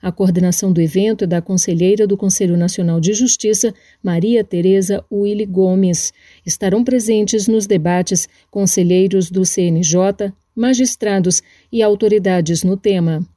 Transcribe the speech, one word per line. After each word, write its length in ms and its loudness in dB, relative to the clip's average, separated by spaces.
A 100 -4
coordenação 580 0
do 120 2
evento 420 0
é 20 -2
da 140 0
conselheira 640 0
do 120 -2
Conselho 360 0
Nacional 460 0
de 140 0
Justiça, 580 0
Maria 420 0
Tereza 680 0
Willy 360 -2
Gomes. 680 0
Estarão 400 -2
presentes 640 0
nos 180 0
debates 600 0
conselheiros 800 0
do 160 0
C 160 -2
N 200 0
J, 480 0
magistrados 880 0
e 100 0
autoridades 800 0
no 140 0
tema. 500 -2